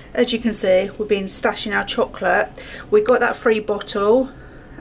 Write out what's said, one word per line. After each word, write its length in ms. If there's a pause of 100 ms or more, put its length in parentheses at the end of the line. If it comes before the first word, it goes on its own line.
(120)
as 200
you 80
can 120
see, 460
we've 100
been 160
stashing 520
our 80
chocolate. 680 (400)
We 100
got 200
that 160
free 240
bottle, 680 (500)